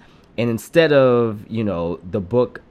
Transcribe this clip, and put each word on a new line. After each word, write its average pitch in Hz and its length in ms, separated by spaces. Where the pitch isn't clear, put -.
And 120 140
instead 151 420
of, 120 560
you 113 140
know, 85 380
the 104 100
book 120 500